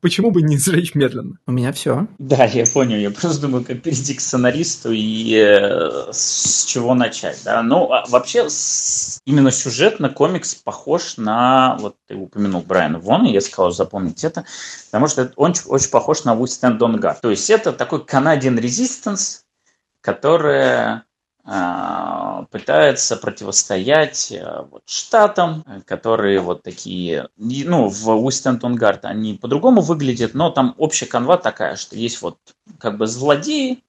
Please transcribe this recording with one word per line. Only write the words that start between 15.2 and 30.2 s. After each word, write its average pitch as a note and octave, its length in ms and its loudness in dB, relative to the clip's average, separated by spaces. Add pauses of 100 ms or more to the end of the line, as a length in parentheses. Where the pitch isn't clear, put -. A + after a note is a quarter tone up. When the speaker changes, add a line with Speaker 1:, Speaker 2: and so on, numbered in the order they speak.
Speaker 2:
он E3+ 160 4
ч-, - 160 -4
очень C3 200 0
похож - 360 0
на A#2 100 4
We B2 120 0
Stand A#2+ 320 0
on A2+ 200 2
Guard. E2+ 220 -2
То A#2+ 100 0
есть - 180 -2
это G#3+ 220 4
такой B2+ 280 -4
Canadian C3+ 600 2
Resistance, G3 840 -4 (580)
которая, C3 1040 0 (400)
а, F2 1080 -6
пытается C#3+ 680 0
противостоять, G#2 1160 -2
а, D#2+ 360 -12
вот, - 160 -20
Штатам, F3+ 800 0 (200)
которые G#2 540 0
вот F2 240 -4
такие, F2 640 -6 (100)
и, B2 280 -6
ну, D#3 240 2
в G#2+ 200 -4
We A2+ 200 2
Stand B2+ 320 -2
on B2 160 -2
Guard A2 260 0
они G#2+ 320 -6
по-другому E3+ 460 2
выглядят, C3 540 -2